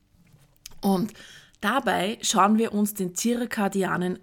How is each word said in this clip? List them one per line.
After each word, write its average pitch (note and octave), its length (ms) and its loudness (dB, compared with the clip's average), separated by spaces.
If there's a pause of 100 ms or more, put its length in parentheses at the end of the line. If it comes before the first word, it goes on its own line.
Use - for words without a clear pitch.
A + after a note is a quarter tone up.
(800)
Und G3 320 0 (480)
dabei G#3 640 -2
schauen G#3+ 340 4
wir A3 160 2
uns G#3 220 0
den F3+ 220 -6
zirkadianen G3 1080 -2